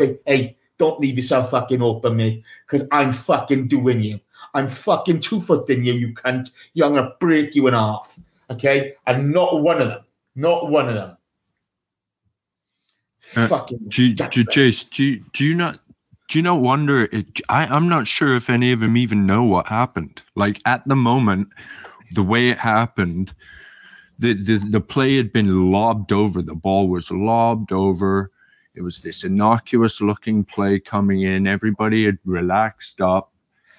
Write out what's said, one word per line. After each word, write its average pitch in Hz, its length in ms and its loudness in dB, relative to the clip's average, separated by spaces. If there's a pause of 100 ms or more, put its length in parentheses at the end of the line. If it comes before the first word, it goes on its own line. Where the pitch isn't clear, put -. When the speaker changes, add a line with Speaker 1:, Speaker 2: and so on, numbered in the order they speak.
(240)
Speaker 1:
"Hey, 131 320 0 (220)
don't 156 220 0
leave 135 160 -2
yourself 127 340 0
fucking 123 320 -2
open, 113 340 0
mate, 110 280 -2 (240)
'cause 143 240 -2
I'm 139 180 2
fucking 135 560 -2
doing 127 320 2
you. 107 220 -4 (340)
I'm 139 140 -2
fucking 196 500 -2
two-footing 156 640 -2
you, 123 120 0
you 120 200 -4
cunt. 127 360 -6 (240)
Yeah, 160 120 2
I'm 147 80 2
gonna 131 240 0
break 151 380 0
you 131 100 4
in 123 80 4
half." 107 420 -2 (340)
Okay? 139 440 0 (100)
And 135 280 0
not 170 300 2
one 160 180 2
of 117 80 0
them. 107 140 -12 (340)
Not 165 340 -2
one 143 180 2
of 113 60 -4
them. 92 220 -10 (2250)
Speaker 2:
Uh, 117 100 2
Speaker 1:
Fucking 127 320 -2 (100)
Speaker 2:
do 127 160 0
you, 120 100 4
do, 98 100 -4
Speaker 1:
gutless. - 200 0 (120)
Speaker 2:
Jace, 131 340 2
do 139 140 -2
you, 127 280 -4
do - 120 -4
you 156 100 0
not, 170 240 -4 (500)
do 156 100 0
you 160 40 2
not 175 180 2
wonder? 135 460 2
It, - 420 -6
I, 143 180 2
I'm 151 220 0
not 151 180 0
sure 139 300 0
if 123 140 -2
any 123 220 2
of 117 80 0
them 113 160 2
even 104 300 2
know 107 180 2
what 95 220 2
happened. 107 540 -4 (140)
Like, 101 320 -2
at 123 220 0
the 135 80 2
moment, 110 520 2 (640)
the 107 120 0
way 117 240 2
it 120 100 0
happened, 101 760 -2 (840)
the, 117 160 2
the, 101 240 0
the 104 220 0
play 135 360 0
had 123 160 -2
been 92 380 2
lobbed 107 420 0
over. 98 300 0
The 78 140 -10
ball 95 320 0
was 90 220 -4
lobbed 113 600 0
over. 95 600 0 (420)
It - 80 -12
was 90 160 -10
this - 240 -14
innocuous 110 800 2
looking 104 440 -2
play 98 360 -2
coming 98 420 -2
in. 95 240 0
Everybody 107 580 0
had 98 200 -2
relaxed 92 760 -2
up. - 320 0 (460)